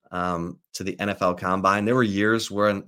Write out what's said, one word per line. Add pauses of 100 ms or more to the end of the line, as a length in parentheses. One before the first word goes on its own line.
(120)
um, (140)
to
the
N
F
L
Combine.
There
were
years
when,